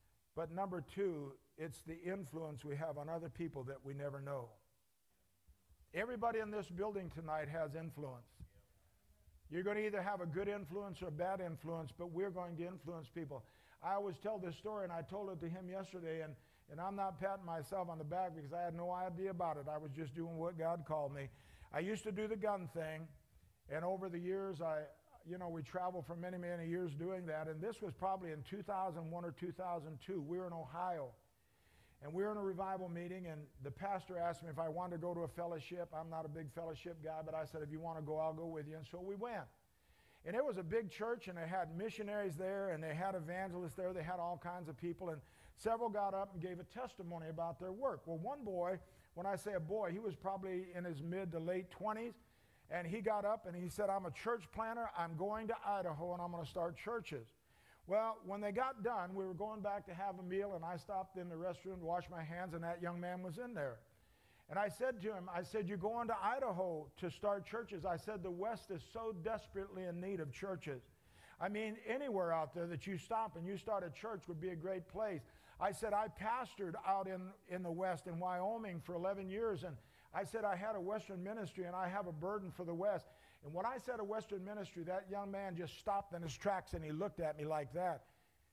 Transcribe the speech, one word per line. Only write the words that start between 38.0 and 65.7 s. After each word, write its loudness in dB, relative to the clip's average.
go, 2
I'll 4
go -2
with -2
you." -6
And -10
so -8
we -2
went. -2
And 0
it 6
was 2
a 0
big 2
church, 0
and -6
they -2
had 2
missionaries 0
there, 2
and 0
they 0
had 2
evangelists -2
there. 2
They -2
had -2
all -2
kinds -4
of -6
people, -2
and -2
several 4
got 4
up 0
and -4
gave -2
a -10
testimony -6
about -2
their -2
work. 2
Well, 0
one -2
boy, 2
when -2
I 4
say 0
a 4
boy, 2
he 0
was 0
probably 0
in 0
his -2
mid 0
to 0
late 2
twenties, 0
and 2
he 0
got 4
up 4
and -4
he -2
said, 4
"I'm 2
a -2
church 2
planner. 0
I'm 0
going 2
to 2
Idaho, 2
and -2
I'm -2
gonna -2
start 2
churches." -2
Well, 6
when -2
they 2
got 2
done, 2
we 2
were -2
going -2
back 0
to -8
have -2
a -8
meal, 2
and -2
I 0
stopped -2
in -2
the -4
restroom -2
to -4
wash 2
my -4
hands, -2
and -2
that 0
young 0
man 0
was -4
in -4
there. 0
And -2
I 6
said 2
to 0
him, -6
I 2
said, 0
"You're 2